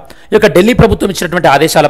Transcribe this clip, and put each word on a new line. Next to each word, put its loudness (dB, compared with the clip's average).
ఈ -6
యొక్క 2
Delhi 2
ప్రభుత్వం 0
ఇచ్చినటువంటి -4
ఆదేశాల 0